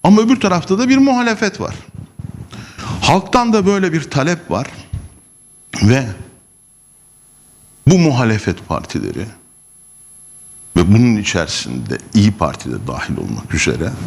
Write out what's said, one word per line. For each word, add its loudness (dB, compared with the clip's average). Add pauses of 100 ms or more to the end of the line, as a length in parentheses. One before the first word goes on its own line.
Ama 6
öbür 2
tarafta 0
da 0
bir 4
muhalefet 0
var. -6 (1300)
Halktan 2
da 2
böyle 2
bir -4
talep -2
var. -2 (1160)
Ve 2 (1800)
bu 8
muhalefet 0
partileri -6 (1500)
ve 6
bunun 6
içerisinde -4 (160)
İYİ 6
Parti -4
de -8
dahil -6
olmak -8
üzere -2 (160)